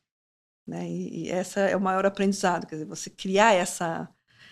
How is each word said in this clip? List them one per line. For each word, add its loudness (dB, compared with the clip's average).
né? -8
E, -6
e -6
essa -4
é 2
o 0
maior 2
aprendizado, 2
quer -10
dizer, -8
você -12
criar 4
essa 0